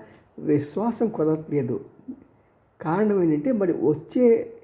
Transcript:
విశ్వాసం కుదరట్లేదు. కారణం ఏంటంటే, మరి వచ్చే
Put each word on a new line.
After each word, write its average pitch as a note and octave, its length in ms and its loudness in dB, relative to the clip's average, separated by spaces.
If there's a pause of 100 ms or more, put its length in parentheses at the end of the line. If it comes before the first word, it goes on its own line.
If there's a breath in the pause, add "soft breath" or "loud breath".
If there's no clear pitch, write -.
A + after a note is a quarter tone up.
(380 loud breath)
విశ్వాసం G#3 720 -2
కుదరట్లేదు. D3+ 760 -2 (960 soft breath)
కారణం G3 420 2
ఏంటంటే, D#3+ 300 2
మరి F#3+ 200 0
వచ్చే A3+ 920 2